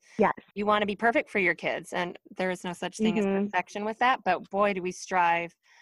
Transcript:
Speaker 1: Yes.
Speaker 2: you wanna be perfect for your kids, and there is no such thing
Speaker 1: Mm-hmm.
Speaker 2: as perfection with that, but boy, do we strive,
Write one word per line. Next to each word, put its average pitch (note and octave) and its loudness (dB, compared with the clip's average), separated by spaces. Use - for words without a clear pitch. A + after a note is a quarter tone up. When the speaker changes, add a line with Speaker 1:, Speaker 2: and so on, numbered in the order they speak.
Speaker 1:
Yes. G3 4
Speaker 2:
you G3+ -4
wanna G#3 2
be G3+ -4
perfect A#3 2
for - -2
your F#3 2
kids, D#3 -6
and F3 -4
there F#3 -2
is F3+ -6
no F3+ -6
such F3+ -8
thing A3 2
Speaker 1:
Mm-hmm. G3 0
Speaker 2:
as G3+ 0
perfection G#3 -4
with A3 -6
that, B3 2
but F3+ -2
boy, G3+ 2
do F#3+ -4
we F3+ -4
strive, E3+ 0